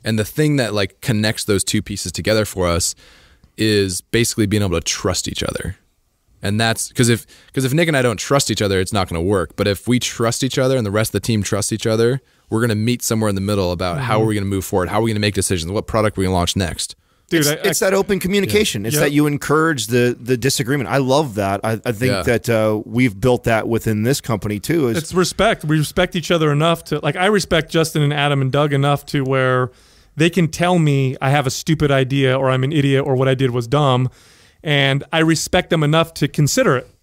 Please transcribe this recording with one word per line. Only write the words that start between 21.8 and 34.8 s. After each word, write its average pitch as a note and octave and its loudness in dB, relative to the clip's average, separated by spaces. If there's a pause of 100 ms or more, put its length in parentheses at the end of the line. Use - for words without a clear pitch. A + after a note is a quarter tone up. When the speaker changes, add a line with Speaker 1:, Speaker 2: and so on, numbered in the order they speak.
Speaker 3:
I B2 -2
think A2 -2
Speaker 1:
Yeah. F#2+ 0
Speaker 3:
that, A#2 0
uh, A2 2
we've A2 0
built B2 2
that A2 0
within A2 0
this C3 0
company G#2 -4
too. C#3+ 0
Is - 0
Speaker 2:
It's D#3+ -6
respect. F#3 0
We D#3 0
respect F3+ -2
each D#3+ -4
other D#3 2
enough E3 0
to, D3 -4
like, D3 -2
I F#3 0
respect F3 0
Justin D#3 0
and D3 2
Adam C#3+ 0
and C3 0
Doug C#3+ 0
enough C#3 0
to C#3+ -2
where B2+ 0 (460)
they D#3+ 2
can F3 2
tell F3 0
me C#3 2
I C3+ 0
have C#3+ 2
a C3 0
stupid D3+ 0
idea C3+ 2
or C3+ 2
I'm C3 0
an C#3+ -2
idiot C#3 2
or C3+ 0
what C3 2
I C3+ 4
did B2+ 0
was A#2+ -2
dumb, B2+ 2 (560)
and C#3 0